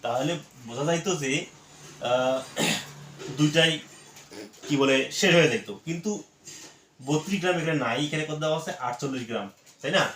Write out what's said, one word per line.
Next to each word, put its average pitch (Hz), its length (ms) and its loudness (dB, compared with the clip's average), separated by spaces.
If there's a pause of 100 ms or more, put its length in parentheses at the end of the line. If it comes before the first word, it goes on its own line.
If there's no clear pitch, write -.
তাহলে 131 380 0 (260)
বোঝা 120 200 -4
যাইতো 170 300 0
যে, 147 300 0 (560)
আহ, 127 360 2 (1000)
দুইটাই 151 420 4 (880)
কি 147 140 2
বলে 135 300 4
শেষ 190 240 4
হয়ে 156 180 8
যেত, 104 160 -4 (160)
কিন্তু 170 380 -4 (840)
বত্রিশ 151 360 0
গ্রাম 180 200 2
এখানে 156 240 0
নাই, 120 220 -2
এখানে 156 220 -2
কত 151 140 -6
দেওয়া 156 140 0
আছে? 156 140 -8
আটচল্লিশ 127 600 -6
গ্রাম, 101 160 -4 (340)
তাই 143 100 -4
না? 185 120 4 (120)